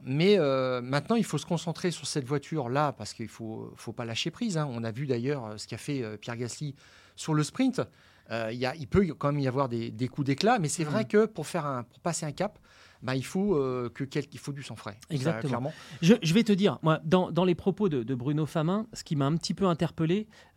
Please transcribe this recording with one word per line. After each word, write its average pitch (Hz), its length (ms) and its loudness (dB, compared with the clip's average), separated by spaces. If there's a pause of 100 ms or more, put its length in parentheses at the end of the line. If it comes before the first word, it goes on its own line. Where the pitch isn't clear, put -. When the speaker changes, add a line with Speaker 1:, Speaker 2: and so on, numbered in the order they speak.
Speaker 1:
mais, 165 340 6
euh, 131 420 2
maintenant 143 360 0
il 226 80 4
faut - 140 -2
se - 80 -10
concentrer 170 440 -2
sur - 160 -8
cette 135 200 -2
voiture-là 139 680 0
parce 107 200 -10
qu'il 113 140 -10
faut, 110 480 -10
faut - 180 -12
pas 117 120 -8
lâcher 117 260 -4
prise, 208 260 -4
hein. 151 140 -2
On 117 140 -4
a 113 80 -4
vu 135 160 -6
d'ailleurs, 127 380 -2
euh, 107 100 -10
ce 104 100 -12
qu'a 117 120 -10
fait, 139 260 -4
euh, 107 120 -8
Pierre 117 200 -8
Gasly 127 400 -8 (400)
sur - 180 -2
le 151 80 4
sprint. 254 400 0 (480)
Euh, 113 220 -2
il 123 60 -6
y 123 80 0
a, 131 100 -2
il 151 100 -10
peut 196 180 6
y, 165 60 0
quand 143 220 0
même 147 80 2
y 135 80 2
avoir 131 200 2
des, 117 220 -2
des 113 180 -4
coups 135 180 -4
d'éclat, 202 340 2
mais 151 80 0
c'est 160 160 -2
Speaker 2:
Mhm. 147 60 -4
Speaker 1:
vrai 208 160 0
que 214 200 4
pour 170 220 -6
faire 160 180 -4
un, 131 160 -4
pour - 180 -18
passer 170 240 -4
un 147 80 -6
cap, 190 260 -4 (440)
bah, 127 120 -2
il 131 100 -2
faut, 190 320 2
euh, 127 380 0
que - 80 -6
quel-, 139 300 -4
il 127 60 -14
faut 143 160 -8
du 139 80 -10
sang 120 140 -12
frais. 104 200 -12 (140)
Ça, 175 40 -4
Speaker 2:
Exactement. 123 360 0
Speaker 1:
clairement. 127 220 -2 (280)
Speaker 2:
Je, 170 220 10
je 160 100 2
vais 220 100 6
te 214 100 4
dire, 190 280 4
moi, 156 240 2
dans, 180 260 4
dans 175 140 2
les 180 100 4
propos 190 360 0
de, 139 120 0
de 117 120 -2
Bruno 147 320 0
Famin, 175 480 0
ce - 100 -12
qui - 100 -4
m'a 143 120 2
un 151 100 2
petit - 160 -2
peu 190 140 0
interpellé, 175 600 0 (300)